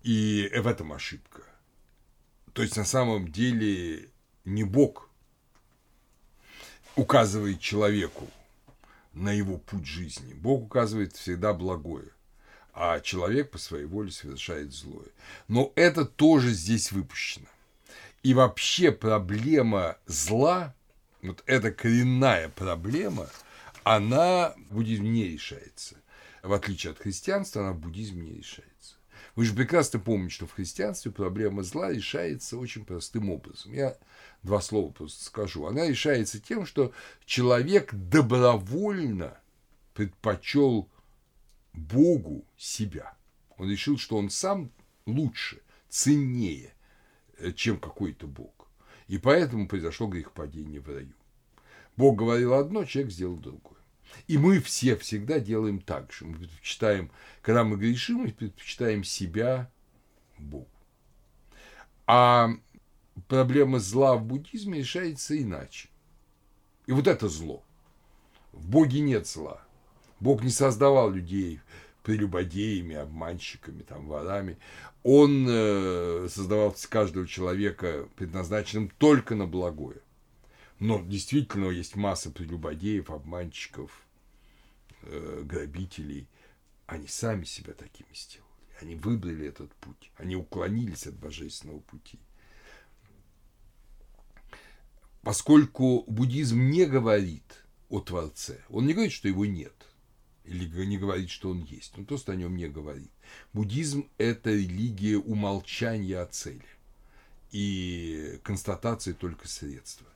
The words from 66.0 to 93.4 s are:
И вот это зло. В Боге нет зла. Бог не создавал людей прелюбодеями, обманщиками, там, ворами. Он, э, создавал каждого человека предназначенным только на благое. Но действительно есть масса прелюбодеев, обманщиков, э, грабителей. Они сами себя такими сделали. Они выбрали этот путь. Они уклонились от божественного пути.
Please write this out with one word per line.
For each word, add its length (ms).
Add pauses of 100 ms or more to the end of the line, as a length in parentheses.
И 40
вот 140
это 240
зло. 340 (880)
В 160
Боге 340
нет 260
зла. 340 (580)
Бог 240
не 60
создавал 640
людей 480 (420)
прелюбодеями, 920
обманщиками, 880
там, 240
ворами. 500 (460)
Он, 440
э, 840
создавал 440 (140)
каждого 380
человека 880
предназначенным 840
только 380
на 100
благое. 560 (800)
Но 240
действительно 640
есть 280
масса 340
прелюбодеев, 800
обманщиков, 800 (1080)
э, 420
грабителей. 840 (600)
Они 200
сами 380
себя 300
такими 400
сделали. 340 (320)
Они 160
выбрали 500
этот 300
путь. 400
Они 220
уклонились 680
от 100
божественного 680
пути. 360 (3000)